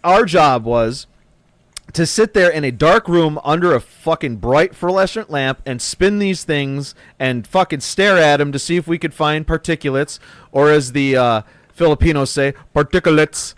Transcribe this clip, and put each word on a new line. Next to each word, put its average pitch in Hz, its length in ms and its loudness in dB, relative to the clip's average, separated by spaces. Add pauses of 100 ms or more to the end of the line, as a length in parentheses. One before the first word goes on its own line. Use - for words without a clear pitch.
our 190 220 4
job 151 400 2
was 117 420 -2 (840)
to 170 140 -2
sit 214 280 -2
there 180 160 4
in 156 140 -4
a 135 60 -2
dark 156 380 2
room 165 360 0
under 165 300 2
a 123 60 2
fucking 151 560 -6
bright 135 380 0
fluorescent 190 560 -4
lamp 135 340 -4
and 127 160 -8
spin 202 380 -2
these 190 260 -4
things 139 500 -6 (240)
and 127 280 -4
fucking 180 340 -2
stare 190 380 0
at 147 220 4
em 143 120 -2
to 139 60 -6
see 165 180 -4
if 175 100 -2
we 165 120 -4
could 160 160 -6
find 156 320 -2
particulates, 151 720 -4 (340)
or 143 180 4
as 143 220 2
the, 135 240 0
uh, 120 260 2 (300)
Filipinos 151 580 0
say, 139 240 -2 (200)
particulates 151 840 0